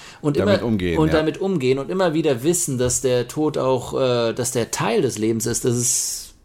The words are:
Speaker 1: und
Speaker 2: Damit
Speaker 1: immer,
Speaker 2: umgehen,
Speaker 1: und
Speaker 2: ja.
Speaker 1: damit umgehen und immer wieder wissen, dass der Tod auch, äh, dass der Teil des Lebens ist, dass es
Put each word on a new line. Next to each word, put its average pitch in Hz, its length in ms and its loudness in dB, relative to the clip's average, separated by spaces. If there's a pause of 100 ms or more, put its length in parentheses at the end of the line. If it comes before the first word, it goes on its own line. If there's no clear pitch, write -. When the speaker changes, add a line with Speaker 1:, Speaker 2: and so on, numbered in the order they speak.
(200)
Speaker 1:
und 147 160 0
Speaker 2:
Damit 196 240 2
Speaker 1:
immer, 120 80 -2
Speaker 2:
umgehen, 90 300 0
Speaker 1:
und 156 100 4
Speaker 2:
ja. 160 60 2
Speaker 1:
damit 156 260 0
umgehen 135 400 0
und 135 100 -6
immer 180 240 0
wieder 143 300 0
wissen, 151 340 0
dass 123 220 0
der 123 260 2
Tod 151 320 -2
auch, 131 420 0
äh, 120 320 2
dass 120 200 -4
der 113 180 -2
Teil 202 320 0
des 107 160 -2
Lebens 113 280 0
ist, 117 180 -2
dass 120 100 2
es - 480 -2 (220)